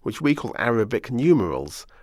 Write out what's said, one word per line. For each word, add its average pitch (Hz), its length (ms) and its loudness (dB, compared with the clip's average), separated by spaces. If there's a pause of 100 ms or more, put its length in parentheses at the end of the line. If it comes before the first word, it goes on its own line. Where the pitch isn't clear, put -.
which 110 180 -6
we 143 140 2
call - 240 -8
Arabic 113 540 0
numerals, 98 760 2 (160)